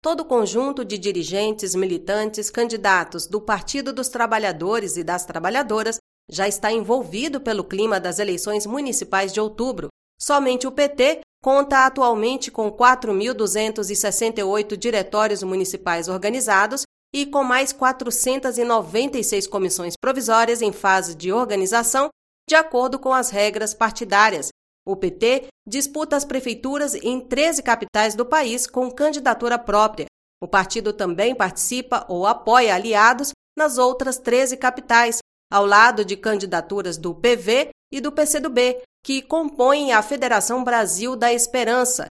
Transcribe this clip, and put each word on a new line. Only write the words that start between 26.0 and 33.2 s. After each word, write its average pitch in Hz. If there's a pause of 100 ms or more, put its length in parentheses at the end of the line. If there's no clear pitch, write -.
as 285
prefeituras 262
em 247
treze 285
capitais 220
do 226
país 233
com 247
candidatura 247
própria. 214 (340)
O 175
partido 202
também 202
participa 247
ou 185
apoia 220
aliados 226 (260)